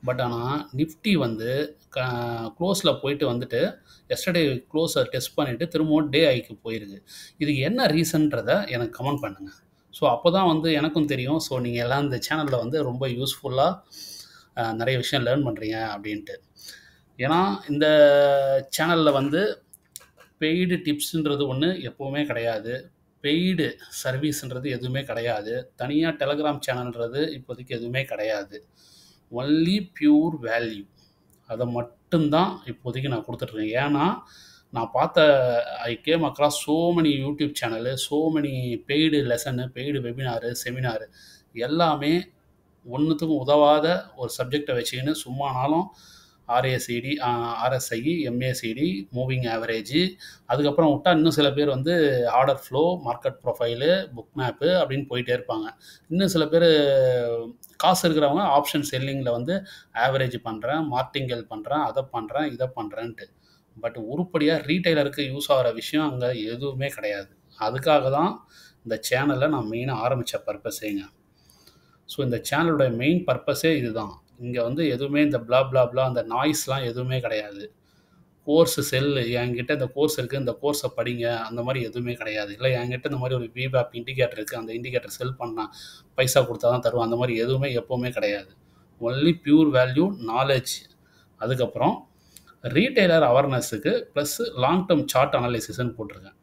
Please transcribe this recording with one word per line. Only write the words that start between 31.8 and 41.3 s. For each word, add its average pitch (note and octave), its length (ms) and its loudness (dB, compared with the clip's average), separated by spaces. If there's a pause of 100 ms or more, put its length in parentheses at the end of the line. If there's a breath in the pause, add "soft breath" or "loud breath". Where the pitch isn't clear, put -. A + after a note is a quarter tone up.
இப்போதைக்கு B2+ 440 -8
நான் A#2 160 -4
கொடுத்துட்ருக்கேன். A#2 680 -4
ஏன்னா, D3+ 220 2 (560 loud breath)
நான் A#2 220 -4
பார்த்த, D#3+ 300 4 (560)
I A#2 260 -6
came D#3 280 2
across D3 160 2
so E3 520 0
many D#3+ 60 4
YouTube D3 480 -2 (100)
channel, A#2 300 -2
so D#3 420 0
many B2+ 500 -4
paid D3 380 2
lesson, B2+ 500 -2
paid C#3 260 -6
webinar, A#2+ 540 -4 (100)
seminar, A#2+ 420 -4 (460 loud breath)